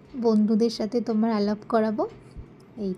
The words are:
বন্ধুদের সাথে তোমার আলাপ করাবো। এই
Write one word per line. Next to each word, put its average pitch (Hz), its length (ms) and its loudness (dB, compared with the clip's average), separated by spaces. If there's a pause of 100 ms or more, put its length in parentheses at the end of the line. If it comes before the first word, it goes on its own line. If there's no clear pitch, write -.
(240)
বন্ধুদের 220 540 4
সাথে 226 200 -2 (100)
তোমার 226 300 2
আলাপ 208 220 0 (120)
করাবো। 220 320 0 (800)
এই 185 140 -4